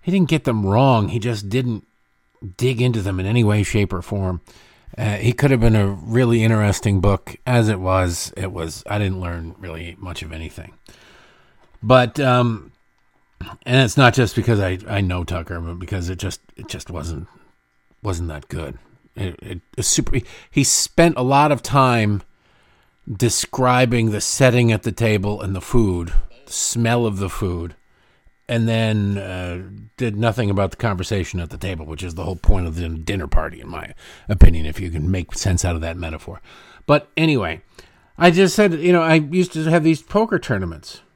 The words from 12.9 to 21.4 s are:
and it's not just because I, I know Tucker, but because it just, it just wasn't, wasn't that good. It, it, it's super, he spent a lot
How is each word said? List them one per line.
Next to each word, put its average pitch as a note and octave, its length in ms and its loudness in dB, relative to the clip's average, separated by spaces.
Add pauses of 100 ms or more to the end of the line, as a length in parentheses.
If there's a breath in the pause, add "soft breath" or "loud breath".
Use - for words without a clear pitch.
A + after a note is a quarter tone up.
and C3 180 4
it's A2+ 140 0
not B2 160 6
just A#2+ 200 2
because A2+ 240 2
I, F#2 200 -2 (100)
I G2+ 140 -2
know F2+ 200 -2
Tucker, E2+ 380 -8
but E2+ 180 -10
because F2+ 300 -6
it F#2 80 -6
just, F#2 240 -8 (160)
it G#2+ 100 -16
just - 220 -12
wasn't, E2 400 -6 (720 soft breath)
wasn't E2+ 260 -4
that D2+ 200 -12
good. D2 300 -10 (360)
It, F#2+ 280 -8
it, F2+ 180 -12 (160)
it's - 120 -4
super, C#3 320 2 (300 loud breath)
he C#3+ 140 2
spent - 540 2
a B2+ 40 0
lot C#3 300 4